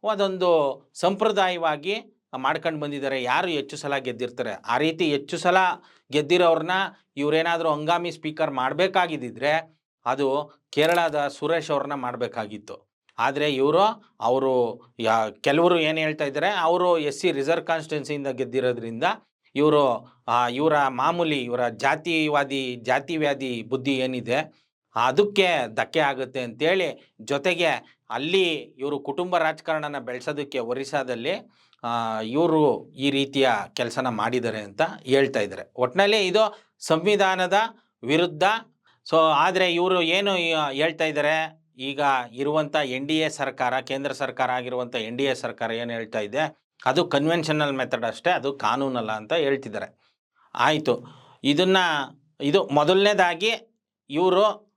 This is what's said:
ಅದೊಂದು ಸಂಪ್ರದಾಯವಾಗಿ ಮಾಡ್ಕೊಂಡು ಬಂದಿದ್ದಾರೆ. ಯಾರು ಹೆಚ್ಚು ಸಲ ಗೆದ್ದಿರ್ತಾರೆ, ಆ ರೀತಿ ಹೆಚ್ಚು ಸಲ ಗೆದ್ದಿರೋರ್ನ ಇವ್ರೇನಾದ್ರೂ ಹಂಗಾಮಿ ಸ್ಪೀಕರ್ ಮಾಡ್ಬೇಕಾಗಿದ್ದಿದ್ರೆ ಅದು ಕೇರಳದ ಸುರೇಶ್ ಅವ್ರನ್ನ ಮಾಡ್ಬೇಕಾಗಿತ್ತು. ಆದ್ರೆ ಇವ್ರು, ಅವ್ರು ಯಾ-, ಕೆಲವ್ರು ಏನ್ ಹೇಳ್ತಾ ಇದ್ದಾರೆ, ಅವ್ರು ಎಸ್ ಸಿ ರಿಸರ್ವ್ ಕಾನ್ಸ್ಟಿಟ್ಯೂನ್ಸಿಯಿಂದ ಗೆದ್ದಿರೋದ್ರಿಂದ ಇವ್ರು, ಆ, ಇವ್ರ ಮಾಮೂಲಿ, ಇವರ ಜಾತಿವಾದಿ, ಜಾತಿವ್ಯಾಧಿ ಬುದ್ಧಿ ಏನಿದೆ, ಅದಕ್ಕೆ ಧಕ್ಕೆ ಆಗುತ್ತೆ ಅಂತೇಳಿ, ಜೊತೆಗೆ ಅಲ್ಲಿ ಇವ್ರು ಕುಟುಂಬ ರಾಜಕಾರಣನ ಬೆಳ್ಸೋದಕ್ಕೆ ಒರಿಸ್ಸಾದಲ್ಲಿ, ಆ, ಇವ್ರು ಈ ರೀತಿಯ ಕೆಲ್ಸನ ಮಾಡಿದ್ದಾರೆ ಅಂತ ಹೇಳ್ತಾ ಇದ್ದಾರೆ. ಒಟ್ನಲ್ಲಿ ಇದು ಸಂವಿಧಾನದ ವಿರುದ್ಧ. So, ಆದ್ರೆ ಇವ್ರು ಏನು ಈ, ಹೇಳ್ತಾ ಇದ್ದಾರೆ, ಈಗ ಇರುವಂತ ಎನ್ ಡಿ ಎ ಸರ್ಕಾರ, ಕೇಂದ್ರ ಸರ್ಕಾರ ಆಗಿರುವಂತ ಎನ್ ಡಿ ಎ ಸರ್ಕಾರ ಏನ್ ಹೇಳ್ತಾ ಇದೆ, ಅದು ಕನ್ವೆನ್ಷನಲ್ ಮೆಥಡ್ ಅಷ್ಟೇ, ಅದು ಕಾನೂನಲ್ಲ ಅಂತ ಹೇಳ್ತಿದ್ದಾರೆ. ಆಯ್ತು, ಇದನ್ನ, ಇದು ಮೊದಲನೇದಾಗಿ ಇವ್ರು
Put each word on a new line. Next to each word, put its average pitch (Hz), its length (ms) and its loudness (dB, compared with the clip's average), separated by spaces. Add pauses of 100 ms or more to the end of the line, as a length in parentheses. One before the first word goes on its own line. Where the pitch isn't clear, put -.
(120)
ಅದೊಂದು 180 800 2
ಸಂಪ್ರದಾಯವಾಗಿ 185 1300 0 (140)
ಮಾಡ್ಕೊಂಡು 156 420 -2
ಬಂದಿದ್ದಾರೆ. 139 440 -4
ಯಾರು 143 240 2
ಹೆಚ್ಚು 151 300 -4
ಸಲ 139 200 -4
ಗೆದ್ದಿರ್ತಾರೆ, 120 560 -6
ಆ 117 240 -2
ರೀತಿ 160 340 0
ಹೆಚ್ಚು 143 260 -2
ಸಲ 175 200 4 (540)
ಗೆದ್ದಿರೋರ್ನ 160 600 4 (460)
ಇವ್ರೇನಾದ್ರೂ 160 520 0
ಹಂಗಾಮಿ 160 420 0
ಸ್ಪೀಕರ್ 156 400 -4
ಮಾಡ್ಬೇಕಾಗಿದ್ದಿದ್ರೆ 147 1300 -2 (260)
ಅದು 135 540 -2 (100)
ಕೇರಳದ 151 580 2
ಸುರೇಶ್ 156 440 -4
ಅವ್ರನ್ನ 147 220 -2
ಮಾಡ್ಬೇಕಾಗಿತ್ತು. 117 1000 -8 (240)
ಆದ್ರೆ 139 360 0
ಇವ್ರು, 175 680 2
ಅವ್ರು 127 600 0 (180)
ಯಾ-, 110 420 0
ಕೆಲವ್ರು 170 380 4
ಏನ್ 156 180 2
ಹೇಳ್ತಾ 156 280 -2
ಇದ್ದಾರೆ, 147 240 -2
ಅವ್ರು 175 480 2
ಎಸ್ 147 220 -4
ಸಿ 180 120 2
ರಿಸರ್ವ್ 151 340 0
ಕಾನ್ಸ್ಟಿಟ್ಯೂನ್ಸಿಯಿಂದ 151 600 -4
ಗೆದ್ದಿರೋದ್ರಿಂದ 120 760 -4 (520)
ಇವ್ರು, 143 580 2 (140)
ಆ, 120 200 2
ಇವ್ರ 143 400 2
ಮಾಮೂಲಿ, 147 560 0
ಇವರ 120 240 -2
ಜಾತಿವಾದಿ, 139 1080 0
ಜಾತಿವ್ಯಾಧಿ 135 880 -2
ಬುದ್ಧಿ 131 340 -2
ಏನಿದೆ, 127 680 -4 (300)
ಅದಕ್ಕೆ 147 800 2
ಧಕ್ಕೆ 131 240 -2
ಆಗುತ್ತೆ 131 420 -2
ಅಂತೇಳಿ, 151 800 -2
ಜೊತೆಗೆ 143 880 -2
ಅಲ್ಲಿ 165 440 0
ಇವ್ರು 135 460 -6
ಕುಟುಂಬ 175 380 -2
ರಾಜಕಾರಣನ 156 640 -2
ಬೆಳ್ಸೋದಕ್ಕೆ 135 600 -8
ಒರಿಸ್ಸಾದಲ್ಲಿ, 131 920 -6 (340)
ಆ, 117 360 -4
ಇವ್ರು 143 720 2
ಈ 139 200 -2
ರೀತಿಯ 139 380 0 (240)
ಕೆಲ್ಸನ 127 340 -4
ಮಾಡಿದ್ದಾರೆ 113 540 -4
ಅಂತ 101 200 -6 (220)
ಹೇಳ್ತಾ 131 360 2
ಇದ್ದಾರೆ. 101 360 -6
ಒಟ್ನಲ್ಲಿ 196 520 2
ಇದು 208 320 2 (200)
ಸಂವಿಧಾನದ 185 720 2 (500)
ವಿರುದ್ಧ. 156 400 0 (640)
So, 160 60 2 (200)
ಆದ್ರೆ 180 380 4
ಇವ್ರು 180 280 2
ಏನು 190 360 2
ಈ, 165 160 0 (180)
ಹೇಳ್ತಾ 156 340 0
ಇದ್ದಾರೆ, 156 580 -2 (140)
ಈಗ 135 240 -6 (300)
ಇರುವಂತ 147 440 -2
ಎನ್ 139 320 -2
ಡಿ 156 120 0
ಎ 156 100 0
ಸರ್ಕಾರ, 135 500 -2
ಕೇಂದ್ರ 135 320 -6
ಸರ್ಕಾರ 131 400 -4
ಆಗಿರುವಂತ 123 440 -4
ಎನ್ 117 220 -6
ಡಿ 139 60 0
ಎ 135 100 0
ಸರ್ಕಾರ 113 380 -6
ಏನ್ 117 200 -6
ಹೇಳ್ತಾ 113 280 -6
ಇದೆ, 127 380 -4 (280)
ಅದು 147 220 2
ಕನ್ವೆನ್ಷನಲ್ 151 640 0
ಮೆಥಡ್ 123 320 -2
ಅಷ್ಟೇ, 113 240 -2
ಅದು 139 240 0
ಕಾನೂನಲ್ಲ 123 580 -2
ಅಂತ 110 220 -4
ಹೇಳ್ತಿದ್ದಾರೆ. 131 800 -4 (420)
ಆಯ್ತು, 151 480 0 (400)
ಇದನ್ನ, 180 340 4 (640)
ಇದು 147 260 2
ಮೊದಲನೇದಾಗಿ 180 1120 2 (300)
ಇವ್ರು 185 680 2